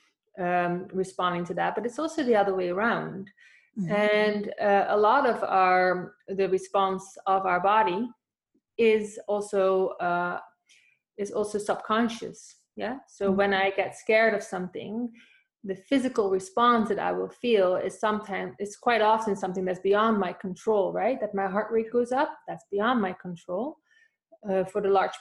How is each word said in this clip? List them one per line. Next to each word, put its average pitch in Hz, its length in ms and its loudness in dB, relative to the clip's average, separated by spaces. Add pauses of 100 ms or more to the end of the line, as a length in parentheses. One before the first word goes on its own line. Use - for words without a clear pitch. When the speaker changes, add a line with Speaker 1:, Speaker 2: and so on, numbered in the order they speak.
(380)
Speaker 1:
um, 180 540 -2
responding 180 540 -2
to 180 80 -6
that, 175 200 -2
but 208 100 -4
it's 240 140 -8
also 320 240 -4
the 240 140 2
other 196 180 2
way 185 160 -2
around. 185 580 -4 (500)
Speaker 2:
Mm-hmm. 175 140 -4
Speaker 1:
And, 208 680 2
uh, 202 280 4
a 202 80 2
lot 240 300 4
of 214 180 0
our, 185 680 2 (140)
the 190 220 -2
response 190 680 -2 (100)
of 190 200 2
our 180 140 2
body 196 460 2 (720)
is 220 420 2 (100)
also, 190 600 0 (200)
uh, 175 320 -2 (760)
is 202 140 -6
also 208 280 -2
subconscious. - 1000 -4 (200)
Yeah. 220 220 -6 (100)
So 196 200 -2
Speaker 2:
Mm-hmm. 190 100 2
Speaker 1:
when 196 160 4
I 190 160 2
get 196 260 -2
scared 220 380 4
of 202 80 -4
something, 202 680 -8 (540)
the 190 120 -6
physical 247 520 0
response 226 600 2
that 196 80 -2
I 180 140 -2
will 185 180 -4
feel 196 460 2
is - 220 -4
sometimes, 202 600 -4
it's 202 180 -10
quite 233 240 0
often 220 360 2
something 185 280 -4
that's 180 160 -4
beyond 208 380 4
my 180 160 -2
control, 190 580 -2
right? 202 280 -2
That 202 140 -6
my 196 120 -2
heart 202 240 -2
rate 226 200 -2
goes 240 220 0
up, 294 180 0 (180)
that's 170 220 -12
beyond 220 300 0
my 185 220 -2
control, 180 560 -8 (720)
uh, 190 140 0
for 202 180 -4
the 196 80 0
large 185 300 2